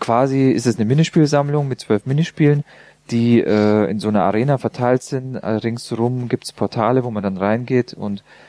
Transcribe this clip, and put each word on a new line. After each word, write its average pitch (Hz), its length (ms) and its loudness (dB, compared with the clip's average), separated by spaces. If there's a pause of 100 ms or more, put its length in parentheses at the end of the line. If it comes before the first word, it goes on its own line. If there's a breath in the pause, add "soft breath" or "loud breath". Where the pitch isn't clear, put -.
quasi, 135 520 2
ist 117 140 -2
es 110 100 2
eine 107 100 -2
Minispielsammlung 147 840 2
mit 127 120 -6
zwölf - 260 -2
Minispielen, 147 580 0 (460 loud breath)
die, 117 300 4
äh, 104 500 2
in 104 100 -6
so 104 80 -2
einer 104 140 2
Arena 113 360 2
verteilt 123 440 0
sind, 131 340 -8
äh, - 120 -10
ringsrum 117 800 -4
gibt's - 240 -4
Portale, 123 520 0
wo 123 60 -8
man 104 120 -6
dann 95 140 -4
reingeht 120 560 -2
und, 101 300 -8 (260 loud breath)